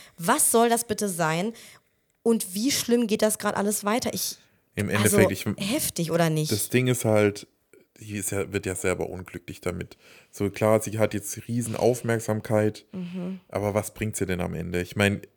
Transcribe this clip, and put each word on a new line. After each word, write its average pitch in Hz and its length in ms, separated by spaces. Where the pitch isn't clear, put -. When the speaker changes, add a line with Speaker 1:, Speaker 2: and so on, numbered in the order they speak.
Speaker 1:
Was 233 340
soll 233 180
das 233 160
bitte 208 240
sein? 170 420
Und 226 320
wie 233 160
schlimm 240 360
geht 208 160
das 214 160
gerade 208 180
alles 202 260
weiter? 226 300
Ich, - 240
Speaker 2:
Im 104 140
Speaker 1:
also 104 280
Speaker 2:
Endeffekt, 101 160
ich - 120
Speaker 1:
heftig, 180 420
oder 165 180
nicht? 156 240
Speaker 2:
Das - 160
Ding 127 180
ist 123 160
halt, 104 420
sie 107 200
ist 92 120
ja, 98 220
wird 98 120
ja 92 100
selber 87 340
unglücklich - 500
damit. 90 380
So 101 180
klar, 107 320
sie 104 160
hat 107 160
jetzt - 360
riesen 117 260
Aufmerksamkeit, 110 1160
Speaker 1:
Mhm. 180 560
Speaker 2:
aber 202 240
was - 200
bringt 107 220
sie 98 100
denn 90 140
am 87 140
Ende? 87 280
Ich - 140
mein, 101 260